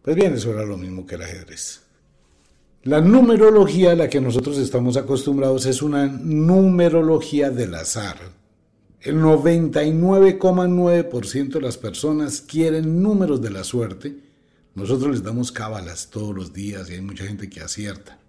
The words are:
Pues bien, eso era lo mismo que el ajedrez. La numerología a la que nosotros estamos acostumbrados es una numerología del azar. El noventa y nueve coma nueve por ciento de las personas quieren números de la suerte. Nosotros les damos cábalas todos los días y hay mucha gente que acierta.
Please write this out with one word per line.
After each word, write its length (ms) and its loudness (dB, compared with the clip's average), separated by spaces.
Pues 160 -2
bien, 160 2
eso 180 -4
era 140 -6
lo 100 -10
mismo 300 -12
que 100 -12
el 60 -14
ajedrez. 640 -16
La 160 2
numerología 920 6
a 20 4
la 140 0
que 100 0
nosotros 380 -2
estamos 400 -2
acostumbrados 680 0
es 160 -2
una 260 0
numerología 1400 2
del 260 -4
azar. 680 -10
El 180 -2
noventa 640 4
y 80 0
nueve 460 4
coma 300 2
nueve 360 2
por 220 -6
ciento 320 -6
de 80 -4
las 100 -6
personas 640 -6
quieren 600 -2
números 400 0
de 80 -6
la 140 -10
suerte. 580 -8
Nosotros 340 -4
les 140 -4
damos 280 -6
cábalas 600 -12
todos 240 -8
los 180 -12
días 340 -12
y 60 -16
hay 80 -12
mucha 240 -12
gente 240 -12
que 120 -20
acierta. 680 -14